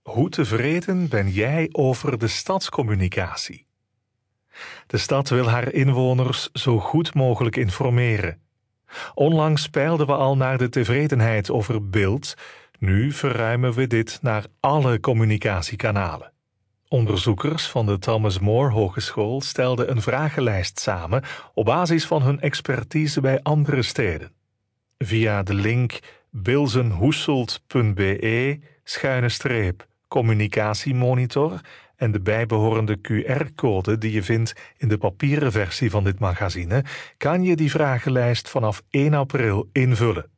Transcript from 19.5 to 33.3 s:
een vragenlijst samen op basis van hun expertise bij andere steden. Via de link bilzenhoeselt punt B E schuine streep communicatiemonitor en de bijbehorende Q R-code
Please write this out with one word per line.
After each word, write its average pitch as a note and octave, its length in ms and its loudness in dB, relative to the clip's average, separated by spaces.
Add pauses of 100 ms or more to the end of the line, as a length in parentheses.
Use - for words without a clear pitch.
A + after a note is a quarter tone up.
een A#2 100 0
vragenlijst A#2+ 760 0
samen F#2 440 -2 (300)
op A2 120 0
basis D#3+ 400 2
van D#3 160 0
hun C#3 180 2
expertise D3 840 -2
bij C3+ 220 2
andere D3 380 2
steden. G2 500 -2 (680)
Via G#2+ 460 0
de G2 100 -2
link A2+ 460 0 (300)
bilzenhoeselt B2 1400 0
punt A2 280 2
B F#2 40 -4
E A2+ 600 0 (240)
schuine B2+ 460 0
streep A2+ 640 -2 (220)
communicatiemonitor B2 1500 0 (360)
en A2+ 160 0
de G#2 100 0
bijbehorende A2 760 0
Q - 140 -14 (180)
R-code A#2 680 0